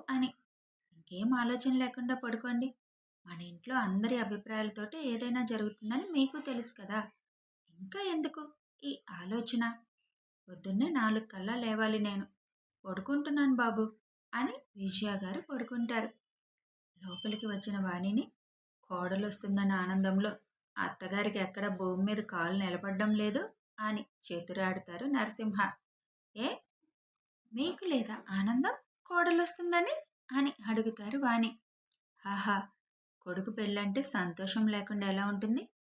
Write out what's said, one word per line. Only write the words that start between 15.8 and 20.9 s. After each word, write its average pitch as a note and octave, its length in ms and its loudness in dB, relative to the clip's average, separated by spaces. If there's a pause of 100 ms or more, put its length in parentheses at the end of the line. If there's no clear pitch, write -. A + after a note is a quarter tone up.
లోపలికి F#3+ 480 -6
వచ్చిన G3+ 340 -4
వాణిని F#3+ 440 0 (680)
కోడలొస్తుందన్న G3 840 0
ఆనందంలో F#3+ 580 4 (440)
"అత్తగారికి G3+ 640 -2